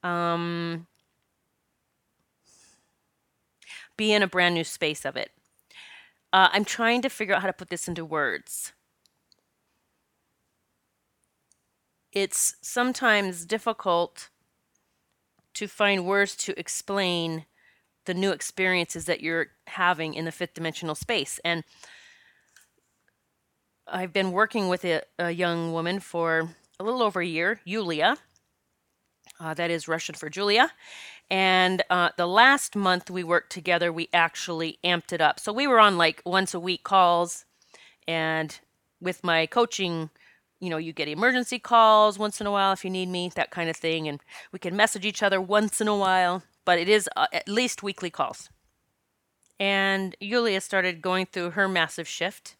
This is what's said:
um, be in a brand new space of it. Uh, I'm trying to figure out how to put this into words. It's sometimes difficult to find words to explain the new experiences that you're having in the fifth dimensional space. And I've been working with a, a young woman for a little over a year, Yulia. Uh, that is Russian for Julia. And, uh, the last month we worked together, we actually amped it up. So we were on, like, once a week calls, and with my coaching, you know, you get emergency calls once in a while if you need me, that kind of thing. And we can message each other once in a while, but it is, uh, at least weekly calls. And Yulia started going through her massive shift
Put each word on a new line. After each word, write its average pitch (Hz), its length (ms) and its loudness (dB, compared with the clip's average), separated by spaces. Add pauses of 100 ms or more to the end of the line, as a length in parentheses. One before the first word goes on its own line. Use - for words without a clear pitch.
um, 170 840 -4 (3000)
be 214 160 2
in 208 80 6
a 196 60 4
brand 175 280 4
new 165 80 0
space 156 420 -4
of 135 100 -4
it. - 160 -6 (1000)
Uh, 185 180 8
I'm 202 140 2
trying 233 380 2
to 269 60 0
figure 202 240 -2
out 180 80 2
how 190 60 -2
to 185 60 -2
put - 160 -14
this 175 180 -8
into 170 160 -6
words. 143 680 -4 (3500)
It's - 500 -2
sometimes 214 840 0
difficult 185 840 -2 (1200)
to 208 140 -8
find 196 380 0
words 196 300 0
to - 240 -6
explain 175 840 -4 (600)
the 185 80 -6
new 190 180 0
experiences 175 720 -2
that 170 160 -2
you're 165 260 -4 (200)
having 165 460 -2
in 165 120 -6
the 160 60 -6
fifth - 220 -8
dimensional 160 420 -6
space. - 500 -6
And 170 180 -2 (2250)
I've 185 260 -6
been 190 180 0
working 202 360 2
with 180 180 -2
a, 165 180 0 (160)
a 170 120 -2
young 170 400 -2
woman 170 280 -4
for 165 500 -2 (300)
a 185 40 -10
little 240 200 -2
over 196 180 0
a 170 40 -2
year, 175 400 -2
Yulia. 185 520 0 (1200)
Uh, 160 140 -8
that 170 160 -2
is 165 180 -4
Russian 160 280 -4
for 156 140 -12
Julia. 208 420 2 (580)
And, 185 600 4
uh, 180 280 2
the 175 100 0
last 247 480 4
month 185 340 0
we 180 140 -6
worked 165 280 0
together, 170 400 0
we 165 220 -6
actually 165 720 -2
amped 175 280 -2
it 165 100 -2
up. 151 180 4
So - 120 -6
we 269 160 0
were 240 120 6
on, 202 180 8
like, 165 280 2
once 190 280 0
a 180 60 -4
week 180 240 -6
calls, 175 600 4 (640)
and 160 500 -2 (440)
with 180 220 -6
my 165 220 2
coaching, 170 640 -2 (500)
you 185 100 -6
know, 165 80 -4
you 165 160 -8
get 143 140 -4
emergency 240 520 -2
calls 214 600 6
once 208 200 -4
in 208 80 -4
a 202 40 -2
while 196 220 2
if 190 120 -6
you 185 60 -4
need 185 180 -4
me, 180 260 -4
that - 160 -4
kind 170 180 -4
of 160 60 -4
thing. 160 320 -4
And 143 140 -8 (300)
we 190 80 -12
can 180 160 -8
message 202 300 0
each 214 180 -4
other 190 180 2
once 208 400 0
in 214 60 0
a 208 100 2
while, 185 460 2 (200)
but 175 160 4
it 175 80 -2
is, 208 280 4
uh, 147 180 2
at 170 160 -4
least 233 340 -2
weekly 190 260 -6
calls. - 400 -6 (1120)
And 196 600 0
Yulia 208 420 0
started 180 400 -2
going 185 260 0
through 175 240 -6
her 196 160 2
massive 170 400 -2
shift - 520 -8